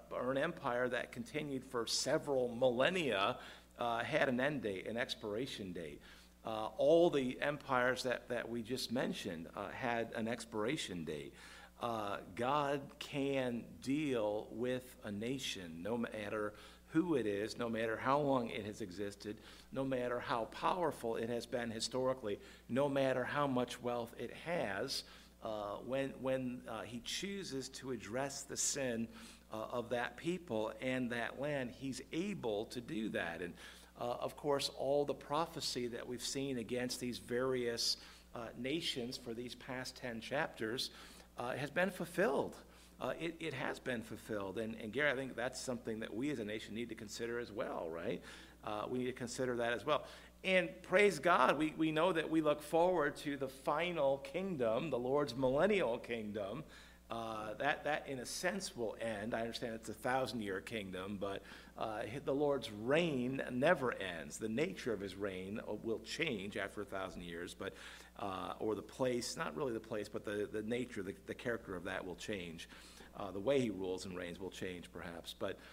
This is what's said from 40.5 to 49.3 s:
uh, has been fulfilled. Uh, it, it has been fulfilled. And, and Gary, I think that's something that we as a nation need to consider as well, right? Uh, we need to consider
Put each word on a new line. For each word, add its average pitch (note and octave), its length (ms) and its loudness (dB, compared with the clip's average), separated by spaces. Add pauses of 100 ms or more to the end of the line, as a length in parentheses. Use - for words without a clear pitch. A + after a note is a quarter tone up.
uh, A#2+ 160 -2
has C3+ 180 -2
been F#3 180 4
fulfilled. G#3 640 2 (460)
Uh, B2+ 200 0
it, E3 200 -4
it D#3+ 120 -4
has D3 280 -2
been B2 200 -2
fulfilled. G#2 560 -4
And, A2+ 200 -2
and G#2+ 160 -8
Gary, C#3+ 180 4
I B2 60 2
think C3 180 -4
that's B2+ 260 -2
something A#2 380 -4
that A2 160 -6
we C3 160 0
as A2+ 80 -2
a G#2+ 60 -2
nation G#2+ 320 -6
need A#2 140 -4
to A2 40 -8
consider A#2 460 -6
as A2+ 100 -6
well, G2 400 -4
right? F2 320 -2 (420)
Uh, G#2 240 -2
we B2+ 100 0
need B2 80 0
to B2 60 0
consider B2 440 0